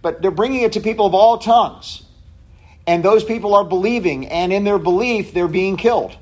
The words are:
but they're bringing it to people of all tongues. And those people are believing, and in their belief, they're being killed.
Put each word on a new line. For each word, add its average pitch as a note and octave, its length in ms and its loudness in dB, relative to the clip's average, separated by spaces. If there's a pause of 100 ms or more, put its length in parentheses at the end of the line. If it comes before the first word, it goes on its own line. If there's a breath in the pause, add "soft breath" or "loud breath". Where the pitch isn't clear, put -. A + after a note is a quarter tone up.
but E3 180 -6
they're F#3+ 100 0
bringing A#3+ 320 -2
it A3 120 0
to G#3+ 60 -4
people G#3+ 260 0
of F3+ 80 0
all A3+ 240 4
tongues. - 640 -2 (840 soft breath)
And E3+ 160 0
those G#3+ 220 4
people G#3+ 300 -2
are G3+ 100 6
believing, F3+ 640 -2
and F3+ 240 -2
in G3+ 120 0
their G3+ 140 0
belief, G3 540 -2
they're F3 160 0
being F#3 280 -2
killed. A3+ 460 -2